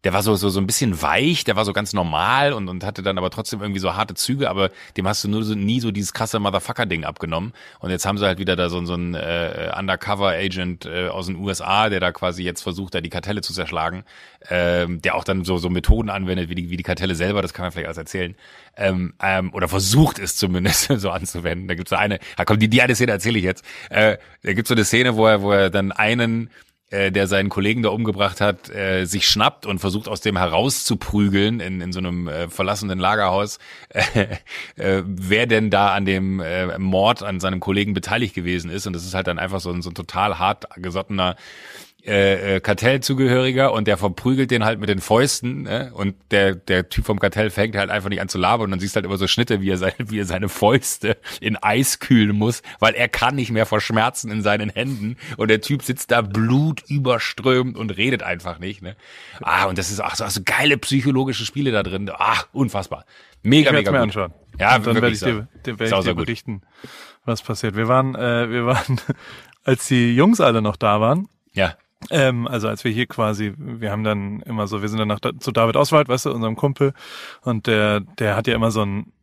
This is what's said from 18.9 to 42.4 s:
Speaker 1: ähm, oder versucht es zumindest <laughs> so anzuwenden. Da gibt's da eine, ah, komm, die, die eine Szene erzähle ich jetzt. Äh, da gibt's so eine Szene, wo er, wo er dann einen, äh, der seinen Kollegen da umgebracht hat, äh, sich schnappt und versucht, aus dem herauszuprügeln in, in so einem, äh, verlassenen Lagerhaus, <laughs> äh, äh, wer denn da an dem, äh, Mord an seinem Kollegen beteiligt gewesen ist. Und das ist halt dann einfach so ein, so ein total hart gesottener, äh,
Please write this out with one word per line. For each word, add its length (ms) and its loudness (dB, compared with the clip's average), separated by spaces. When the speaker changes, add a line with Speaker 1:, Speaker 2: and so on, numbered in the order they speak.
Speaker 1:
ähm, 320 0
oder 140 -2
versucht 500 4
es 180 -6
zumindest 580 0
<laughs> 60 2
so 120 -2
anzuwenden. 560 -6
Da 80 -4
gibt's 160 -8
da 80 0
eine, 180 0
ah, 80 -2
komm, 120 4
die, 120 4
die 120 6
eine 140 4
Szene 160 2
erzähle 260 0
ich 80 0
jetzt. 180 -2
Äh, 260 4
da 120 -2
gibt's 160 0
so 40 4
eine 100 6
Szene, 320 2
wo 120 6
er, 160 4
wo 80 2
er 180 4
dann 220 0
einen, 580 0
äh, 200 0
der 180 2
seinen 200 2
Kollegen 360 0
da 60 2
umgebracht 520 0
hat, 280 0
äh, 360 -2
sich 240 -2
schnappt 360 2
und 140 -2
versucht, 300 -4
aus 100 -6
dem 180 0
herauszuprügeln 1200 2
in, 180 -4
in 140 -6
so 60 -4
einem, 280 -4
äh, 220 -6
verlassenen 500 -4
Lagerhaus, 600 0
<laughs> 140 -20
äh, 120 -2
äh, 300 0
wer 420 0
denn 220 4
da 240 4
an 120 0
dem, 360 0
äh, 380 -2
Mord 440 2
an 160 -6
seinem 220 -2
Kollegen 320 0
beteiligt 420 -2
gewesen 340 -4
ist. 180 -8
Und 60 -6
das 120 -8
ist 80 -10
halt 140 -2
dann 120 -2
einfach 220 -4
so 100 -6
ein, 100 -4
so 80 -10
ein 60 -14
total 420 -2
hart 280 -2
gesottener, 640 -4
äh, 520 2